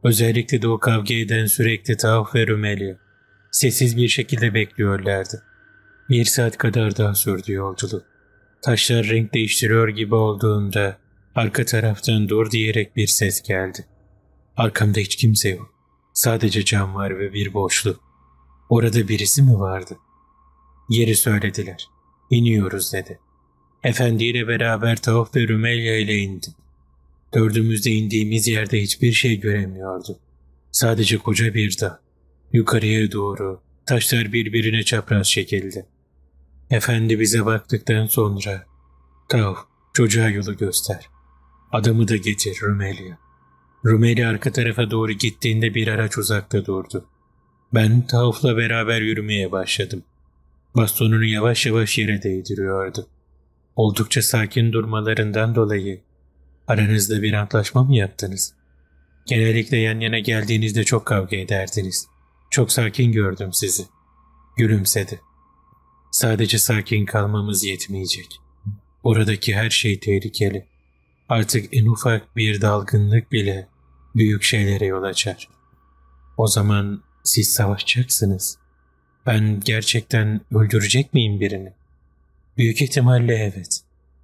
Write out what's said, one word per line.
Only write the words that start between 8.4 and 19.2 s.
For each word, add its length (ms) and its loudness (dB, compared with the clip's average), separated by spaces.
Taşlar 460 2
renk 260 0
değiştiriyor 560 2
gibi 260 -2
olduğunda 840 0
arka 300 0
taraftan 640 0
"Dur." 220 2
diyerek 440 0
bir 120 0
ses 340 0
geldi. 440 -4
Arkamda 420 2
hiç 160 -4
kimse 340 4
yok. 240 -8
Sadece 520 0
cam 300 0
var 240 -6
ve 140 -6
bir 200 -4
boşluk. 500 -2
Orada 380 2
birisi 340 0